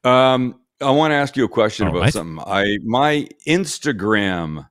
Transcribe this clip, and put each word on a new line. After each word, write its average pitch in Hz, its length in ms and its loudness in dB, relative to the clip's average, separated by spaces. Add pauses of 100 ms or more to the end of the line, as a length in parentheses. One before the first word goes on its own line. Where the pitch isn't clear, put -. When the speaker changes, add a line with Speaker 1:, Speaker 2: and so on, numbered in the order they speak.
Speaker 1:
Um, 127 560 2 (220)
I 139 100 2
wanna 151 240 2
ask 143 220 -2
you 131 80 2
a 98 40 -6
question 107 380 0
Speaker 2:
All 80 60 -2
Speaker 1:
about 87 100 -2
Speaker 2:
right. 117 100 2
Speaker 1:
something. 82 320 -8
I, 101 380 0
my 139 440 0 (200)
Instagram 101 1200 -2